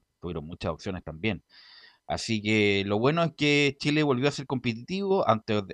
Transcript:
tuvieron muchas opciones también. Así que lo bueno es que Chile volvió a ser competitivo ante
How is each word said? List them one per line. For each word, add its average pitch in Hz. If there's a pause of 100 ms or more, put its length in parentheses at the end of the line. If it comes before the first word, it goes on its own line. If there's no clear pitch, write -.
(200)
tuvieron 82
muchas 87
opciones 90
también. 80 (680)
Así 104
que 104
lo 104
bueno 156
es 165
que 143
Chile 147
volvió 139
a 143
ser 143
competitivo 175
ante 107 (120)